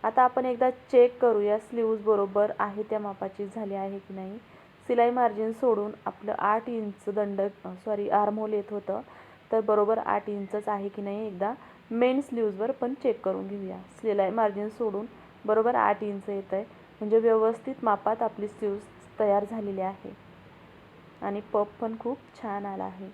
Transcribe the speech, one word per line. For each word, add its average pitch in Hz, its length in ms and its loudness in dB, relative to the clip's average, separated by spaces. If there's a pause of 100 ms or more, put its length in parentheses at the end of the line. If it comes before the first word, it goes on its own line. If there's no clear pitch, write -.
आता 226 200 4
आपण 254 220 2
एकदा 254 240 2
चेक 247 520 4
करूया 214 380 4
स्लीव्ज 220 440 -2
बरोबर 202 560 4
आहे 202 240 -2
त्या 214 160 -4
मापाची 202 460 -8
झाली 196 300 -8
आहे 196 240 -6
की 190 140 -16
नाही. 190 240 -12 (500)
शिलाई 240 220 4
मार्जिन 226 420 2
सोडून 220 400 2 (140)
आपलं 202 320 -6
आठ 226 320 0
इंच 208 460 -6
दंड, 202 260 0 (440)
सॉरी, 208 240 -2
आर्महोल 214 440 2
येत 202 180 -4
होतं, 202 300 -6 (500)
तर 220 100 4
बरोबर 208 360 4
आठ 208 320 0
इंचच 208 400 -6
आहे 202 200 -4
की 202 120 -10
नाही 202 260 -6
एकदा 196 260 -4 (380)
मेन 254 300 2
स्लीव्जवर 226 500 -2
पण 254 220 -4
चेक 233 320 -2
करून 190 220 -2
घेऊया. 190 300 -10 (240)
शिलाई 202 280 2
मार्जिन 208 400 0
सोडून 214 360 -4 (400)
बरोबर 220 300 4
आठ 208 280 4
इंच 202 260 -6
येत 196 240 -6
आहे, 196 100 -2 (360)
म्हणजे 214 200 4
व्यवस्थित 226 640 2
मापात 214 380 0
आपली 214 260 -4
स्लीव्ज 208 340 -6 (380)
तयार 208 320 2
झालेली 202 300 -6
आहे 190 340 -8 (1040)
आणि 202 200 -4 (120)
पफ 208 280 0
पण 226 180 -4
खूप 254 180 -4 (240)
छान 202 240 -6
आला 190 180 -8
आहे. 190 300 -10